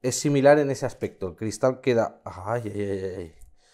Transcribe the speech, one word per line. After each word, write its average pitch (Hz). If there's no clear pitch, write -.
es -
similar 143
en 139
ese 131
aspecto, 95
el 82
cristal 127
queda... 117
Ay, 110
ay, 101
ay, 95
ay. 82